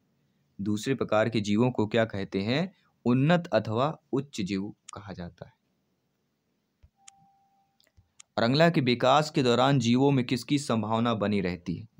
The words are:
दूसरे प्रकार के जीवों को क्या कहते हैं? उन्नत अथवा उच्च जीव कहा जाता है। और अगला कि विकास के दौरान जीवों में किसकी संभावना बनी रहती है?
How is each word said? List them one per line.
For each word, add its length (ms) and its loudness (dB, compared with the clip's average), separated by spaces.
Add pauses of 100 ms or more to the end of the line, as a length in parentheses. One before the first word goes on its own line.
(600)
दूसरे 340 -2
प्रकार 340 0
के 120 -2
जीवों 300 2
को 160 -2
क्या 180 2
कहते 380 -4
हैं? 320 -4 (300)
उन्नत 480 2
अथवा 460 0 (140)
उच्च 280 -4
जीव 340 -6 (200)
कहा 180 -14
जाता 340 -14
है। 60 -20 (2750)
और 40 0
अगला 280 4
कि 100 0
विकास 500 2
के 120 0
दौरान 360 4
जीवों 320 2
में 140 2
किसकी 340 -2
संभावना 560 -2
बनी 260 -2
रहती 360 -4
है? 120 -14 (120)